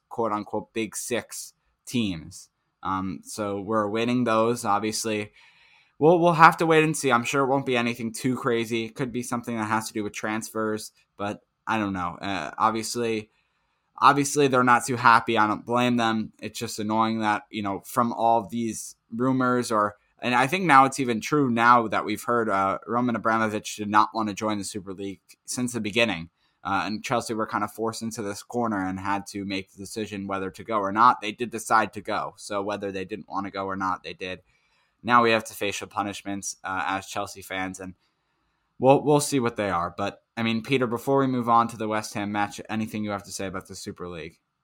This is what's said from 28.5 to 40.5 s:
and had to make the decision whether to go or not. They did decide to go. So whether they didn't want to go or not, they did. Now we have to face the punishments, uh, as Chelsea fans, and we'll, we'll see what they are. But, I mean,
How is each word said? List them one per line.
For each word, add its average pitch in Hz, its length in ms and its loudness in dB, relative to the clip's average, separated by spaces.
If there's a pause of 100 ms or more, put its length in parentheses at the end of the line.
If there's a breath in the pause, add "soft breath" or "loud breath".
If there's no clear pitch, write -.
and 95 140 -6
had 98 280 -4
to 101 180 -8
make 98 260 -8
the - 60 -20
decision 98 500 -8
whether 95 220 -6
to 92 140 -14
go 110 160 -2
or 98 120 -2
not. 117 300 6
They 107 100 -4
did 110 200 -6
decide 110 420 0
to 104 80 -12
go. 80 340 -4
So 101 260 -6
whether 101 300 -6
they 95 140 -8
didn't 101 240 -12
want 98 160 -6
to 92 60 -10
go 98 140 -6
or 95 120 -6
not, 95 260 -4
they 87 100 -12
did. 92 280 -10 (600)
Now 120 180 6
we 117 100 4
have 110 140 4
to - 80 -14
face 101 260 -4
the 120 80 -10
punishments, 101 760 -8
uh, 95 240 -4
as 95 180 -4
Chelsea 98 380 -10
fans, 95 360 -8
and 92 140 -12 (840)
we'll, 131 240 6
we'll 147 160 4
see 139 200 0
what 117 180 0
they 101 120 -2
are. 87 260 -2
But, - 280 -6 (120)
I 113 60 -4
mean, 113 220 0